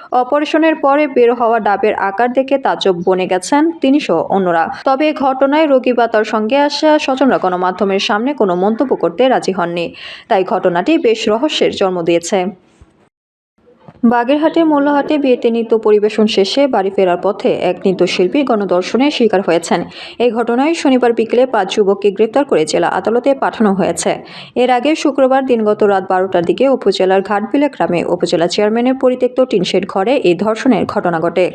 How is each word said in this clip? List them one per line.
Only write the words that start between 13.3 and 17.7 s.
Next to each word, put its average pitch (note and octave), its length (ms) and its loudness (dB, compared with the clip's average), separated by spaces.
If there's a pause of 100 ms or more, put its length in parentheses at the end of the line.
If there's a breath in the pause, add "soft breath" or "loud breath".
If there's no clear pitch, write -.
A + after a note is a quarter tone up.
বাগেরহাটের D4 600 2
মোল্লাহাটে C#4+ 520 0
বিয়েতে B3+ 320 0
নৃত্য A3+ 280 0
পরিবেশন G#3+ 500 2
শেষে G#3+ 400 0
বাড়ি G3+ 220 -2
ফেরার F#3 280 0
পথে G3+ 320 -2
এক F3+ 360 -2